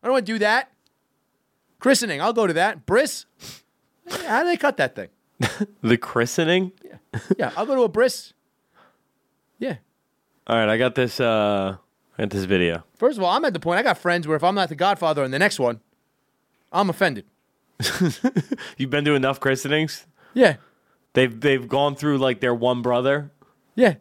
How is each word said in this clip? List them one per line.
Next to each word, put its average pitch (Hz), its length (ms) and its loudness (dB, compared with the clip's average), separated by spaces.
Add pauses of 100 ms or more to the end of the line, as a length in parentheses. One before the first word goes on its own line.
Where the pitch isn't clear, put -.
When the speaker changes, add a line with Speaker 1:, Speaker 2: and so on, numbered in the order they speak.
Speaker 1:
I - 40 -6
don't 247 60 0
wanna 254 140 0
do 220 120 -4
that. 214 320 0 (1080)
Christening, 226 400 2
I'll 214 140 0
go 220 120 2
to 175 60 0
that. 170 320 0
Bris, 240 400 0 (1000)
how 277 160 0
do 349 60 0
they 349 100 0
cut 285 180 0
that 131 180 -2
thing? 98 140 -12 (320)
Speaker 2:
<laughs> 202 280 -4 (140)
The 117 140 4
christening? 170 760 0 (120)
Speaker 1:
Yeah, - 360 -12 (180)
yeah, 139 180 -4
I'll 202 80 -4
go 269 100 -2
to 254 80 2
a 226 60 2
bris. 226 460 -2 (1200)
Yeah. 226 180 -6 (720)
Speaker 2:
All 113 100 2
right, 110 120 4
I 110 80 2
got 123 180 2
this, 127 240 0
uh, 104 580 0 (420)
I - 40 -2
got 110 80 -2
this 101 140 -4
video. 87 400 2 (120)
Speaker 1:
First 262 200 0
of 196 80 -4
all, 180 100 2
I'm 294 120 0
at 226 80 -2
the 165 60 -6
point, 175 180 -2
I 220 40 0
got 240 140 0
friends 175 320 -2
where 156 80 0
if 151 80 -2
I'm 185 100 2
not 190 140 0
the 156 60 -8
godfather 165 500 0
in 131 60 -4
the 131 80 -4
next 196 200 2
one, 120 220 0 (920)
I'm 190 200 0
offended. 151 340 -2 (560)
Speaker 2:
<laughs> - 960 -2
You've 135 140 -4
been 147 160 0
to 147 80 4
enough 135 260 0
christenings? 143 680 -2 (280)
Speaker 1:
Yeah. 214 220 4 (580)
Speaker 2:
They've, 120 260 2
they've 131 260 0
gone 139 300 0
through, 147 220 0
like, 131 220 0
their 123 140 0
one 120 280 0
brother? 131 480 0 (440)
Speaker 1:
Yeah. 214 260 4